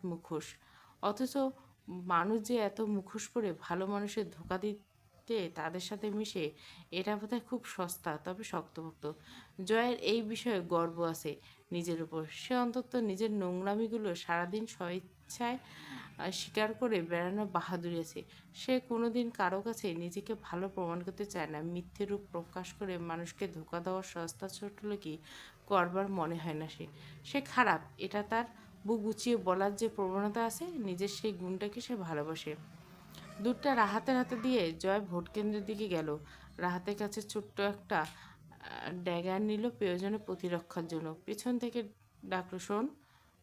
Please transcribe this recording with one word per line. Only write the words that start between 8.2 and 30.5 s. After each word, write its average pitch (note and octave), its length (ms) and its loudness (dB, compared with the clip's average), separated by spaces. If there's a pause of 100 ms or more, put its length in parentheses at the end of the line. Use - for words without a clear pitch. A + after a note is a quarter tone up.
তবে F#3+ 200 -6
শক্তপোক্ত। D#3+ 680 -6 (520)
জয়ের A3+ 340 4
এই A3+ 240 4
বিষয়ে G#3+ 380 0
গর্ব E3+ 420 2
আছে D#3+ 380 -2 (320)
নিজের E3+ 300 0
উপর। D#3+ 280 -2
সে - 260 -2
অন্তত B3 400 0
নিজের G#3+ 340 2
নোংরামিগুলো G3+ 840 2
সারাদিন F3+ 520 0
স্বেচ্ছায়, F#3+ 920 -4 (600)
আহ, F#3 120 -2
স্বীকার G#3+ 440 0
করে A3 280 4
বেড়ানোর F3 440 2
বাহাদুরি F3 540 0
আছে। D#3+ 220 -6 (320)
সে B3+ 260 2
কোনোদিন A#3 500 2
কারো F#3+ 320 2
কাছে A3 320 -2
নিজেকে F3 480 -4
ভালো F3+ 260 -2
প্রমাণ F3 340 -2
করতে F3+ 220 -6
চায় F3+ 220 -2
না। D#3 160 -4
মিথ্যে F3 420 -4
রূপ G3+ 160 -2 (120)
প্রকাশ F3 400 -6
করে F#3 260 -4
মানুষকে E3+ 500 -4
ধোকা E3+ 320 -6
দেওয়ার F#3 220 -2
সস্তা E3+ 460 -6
ছোটলোকি G3+ 680 -6 (480)
করবার F#3+ 420 4
মনে E3+ 280 0
হয় D#3+ 180 -2
না D#3 140 -4
সে। E3 180 -10 (380)
সে - 160 0
খারাপ, A3 400 4 (180)
এটা G#3 240 0
তার A3+ 220 2 (420)
বুক G#3+ 180 2
উঁচিয়ে A3 320 4
বলার F#3+ 400 4
যে A3+ 120 2
প্রবণতা G#3 580 2
আছে, A3+ 200 -4